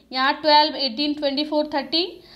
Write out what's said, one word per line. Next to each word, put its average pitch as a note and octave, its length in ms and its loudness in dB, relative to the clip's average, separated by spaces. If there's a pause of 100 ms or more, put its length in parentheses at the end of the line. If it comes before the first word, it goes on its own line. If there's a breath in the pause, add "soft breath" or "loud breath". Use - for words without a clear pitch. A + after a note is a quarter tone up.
(120 loud breath)
यहाँ C4+ 280 0
ट्वेल्व, D4+ 360 4
एटीन, C#4 380 -2
ट्वेंटी C#4+ 300 -2
फ़ोर, D4+ 300 -2
थर्टी, D#4+ 480 -4 (140)